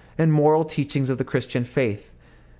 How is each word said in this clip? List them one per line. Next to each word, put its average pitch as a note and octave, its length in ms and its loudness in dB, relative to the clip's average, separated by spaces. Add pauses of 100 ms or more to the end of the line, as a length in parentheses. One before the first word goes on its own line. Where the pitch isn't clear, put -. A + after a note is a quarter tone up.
(180)
and D#3+ 140 2
moral D3+ 320 4
teachings C#3+ 460 -2
of B2+ 80 -2
the B2+ 60 -4
Christian B2 400 -4
faith, A#2+ 480 -4 (480)